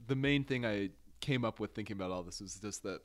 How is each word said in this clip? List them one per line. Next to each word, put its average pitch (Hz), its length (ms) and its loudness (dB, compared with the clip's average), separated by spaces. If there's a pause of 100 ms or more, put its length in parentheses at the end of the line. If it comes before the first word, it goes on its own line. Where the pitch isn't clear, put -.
the 135 80 2
main 139 280 4
thing 127 220 0
I 101 240 2 (320)
came 127 240 2
up 110 140 0
with 104 140 -2
thinking 101 220 -6
about 92 160 -2
all 90 120 -2
this 87 180 -10
was 92 140 -10
just 98 280 -8
that 92 220 -4